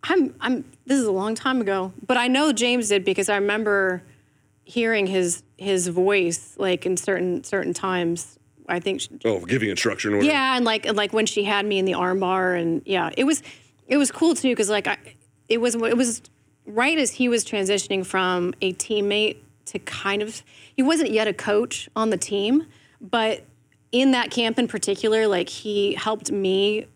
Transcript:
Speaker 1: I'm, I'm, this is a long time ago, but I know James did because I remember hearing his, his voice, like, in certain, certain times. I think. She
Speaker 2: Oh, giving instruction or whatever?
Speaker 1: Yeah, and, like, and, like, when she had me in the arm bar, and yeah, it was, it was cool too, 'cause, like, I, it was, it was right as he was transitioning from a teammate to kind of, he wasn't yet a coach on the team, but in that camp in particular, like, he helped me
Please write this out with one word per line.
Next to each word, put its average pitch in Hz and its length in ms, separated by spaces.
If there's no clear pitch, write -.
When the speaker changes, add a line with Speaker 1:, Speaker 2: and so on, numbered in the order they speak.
Speaker 1:
I'm, 330 360
I'm, 247 240
this 269 140
is 226 60
a 208 60
long 202 220
time 262 260
ago, 190 320
but 247 100
I 240 120
know 277 240
James 240 360
did 202 160
because 196 240
I 208 80
remember 202 640
hearing 226 420
his, 185 360
his 185 320
voice, 180 720
like, 185 280
in 185 100
certain, 180 480
certain 185 280
times. 175 640
I 175 120
think. 190 200
She - 100
Speaker 2:
Oh, 98 220
giving 107 240
instruction 104 420
or 104 40
whatever? 101 160
Speaker 1:
Yeah, 262 240
and, 247 80
like, 220 220
and, 208 100
like, 202 160
when 220 140
she 208 180
had 202 220
me 202 120
in 185 60
the 185 100
arm 185 240
bar, 185 360
and 170 300
yeah, 175 320
it - 80
was, 294 180
it 254 100
was 285 140
cool 320 240
too, 247 220
'cause, 202 120
like, 208 200
I, 208 80
it 226 120
was, 240 160
it 226 200
was 240 240
right 240 320
as 269 140
he 247 160
was 233 160
transitioning 196 600
from 180 560
a 190 120
teammate 208 640
to - 140
kind - 400
of, 214 220
he 269 60
wasn't 294 300
yet 214 160
a 202 40
coach - 640
on 220 160
the 196 60
team, 214 500
but 220 440
in 262 200
that 240 200
camp 233 260
in 247 80
particular, 214 640
like, 175 200
he 202 460
helped 220 380
me 196 640